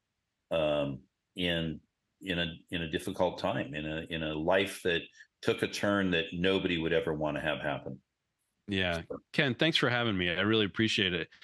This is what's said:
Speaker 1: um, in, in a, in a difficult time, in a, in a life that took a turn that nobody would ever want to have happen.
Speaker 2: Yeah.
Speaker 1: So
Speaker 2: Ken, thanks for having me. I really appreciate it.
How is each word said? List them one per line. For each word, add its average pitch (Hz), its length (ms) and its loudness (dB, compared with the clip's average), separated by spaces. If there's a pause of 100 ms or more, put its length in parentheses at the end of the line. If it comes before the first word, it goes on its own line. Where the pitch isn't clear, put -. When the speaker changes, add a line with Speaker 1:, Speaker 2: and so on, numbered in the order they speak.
(520)
Speaker 1:
um, 73 500 0 (340)
in, 85 440 -2 (420)
in 90 180 -4
a, 82 160 -2 (160)
in 85 120 -2
a 78 80 -6
difficult 90 480 -2
time, 98 340 -2
in 76 120 -6
a, 80 240 -6
in 82 140 -4
a 78 120 -2
life 92 480 2
that 85 180 2 (400)
took - 220 0
a 101 40 2
turn 101 440 0
that 82 220 2
nobody 92 440 2
would 80 160 0
ever 80 200 2
want 76 240 -2
to 73 40 -4
have 73 200 -2
happen. 69 380 -4 (680)
Speaker 2:
Yeah. 90 420 0
Speaker 1:
So - 100 -10 (140)
Speaker 2:
Ken, 135 220 2
thanks 160 220 2
for 135 120 4
having 117 280 0
me. 90 120 2
I 87 120 0
really 107 240 4
appreciate 98 480 2
it. 82 160 -4 (140)